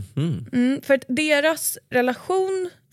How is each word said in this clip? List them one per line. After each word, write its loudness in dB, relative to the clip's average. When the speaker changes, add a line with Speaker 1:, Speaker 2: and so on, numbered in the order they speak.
Speaker 1:
Mhm. -2
Speaker 2:
Mm, 2
för 2
att 0
deras 0
relation 0